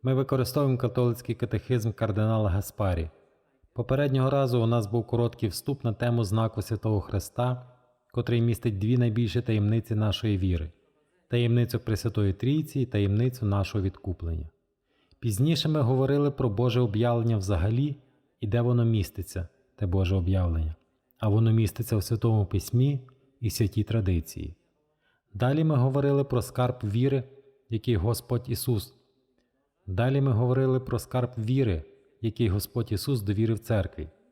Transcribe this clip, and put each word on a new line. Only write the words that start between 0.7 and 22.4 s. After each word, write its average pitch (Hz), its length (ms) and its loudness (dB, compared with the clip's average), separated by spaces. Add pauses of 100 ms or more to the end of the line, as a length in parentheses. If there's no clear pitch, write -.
католицький 123 580 -2
катехизм 113 560 -2
кардинала 107 580 0
Гаспарі. 90 600 -2 (640)
Попереднього 131 560 0
разу 127 340 2
у - 20 2
нас 113 220 2
був 110 200 -2
короткий 117 420 0
вступ - 340 -6
на 113 100 0
тему 117 300 0
знаку 107 380 0
Святого 107 400 -2
Христа, 123 680 -4 (400)
котрий 120 300 0
містить 117 380 0
дві 113 180 2
найбільші 120 440 0
таємниці 110 540 0
нашої 107 420 0
віри: 87 340 0 (580)
таємницю 120 500 2
Пресвятої 104 540 0
Трійці 147 460 -2
і 123 60 0
таємницю 110 600 0
нашого 101 380 0
відкуплення. 82 680 -6 (680)
Пізніше 127 500 0
ми 151 120 2
говорили 135 500 2
про 131 180 -2
Боже 117 320 0
об'явлення 117 560 2
взагалі 104 580 0 (440)
і 113 80 -6
де 120 140 2
воно 120 240 4
міститься, 95 640 -2 (280)
те 104 100 -4
Боже 95 300 2
об'явлення. 85 600 0 (440)
А 113 80 -2
воно 110 240 4
міститься 113 440 0
у 104 60 2
Святому 110 440 2